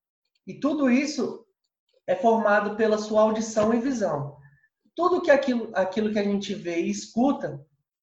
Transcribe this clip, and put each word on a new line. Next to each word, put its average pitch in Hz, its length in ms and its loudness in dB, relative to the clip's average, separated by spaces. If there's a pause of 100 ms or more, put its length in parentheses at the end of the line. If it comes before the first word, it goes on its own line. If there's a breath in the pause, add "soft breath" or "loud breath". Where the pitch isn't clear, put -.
(460)
E 190 80 -14
tudo 294 340 0
isso 247 560 -2 (640)
é 185 100 0
formado 208 580 2
pela 214 240 2
sua 214 240 2
audição 220 500 0
e 240 60 2
visão. 196 580 -4 (600 soft breath)
Tudo 359 260 0
que - 80 4
aquilo, 254 440 2
aquilo 208 380 0
que 214 60 -2
a 202 60 0
gente 202 300 -2
vê 170 260 -4
e 190 100 -2
escuta, 208 720 -2 (380)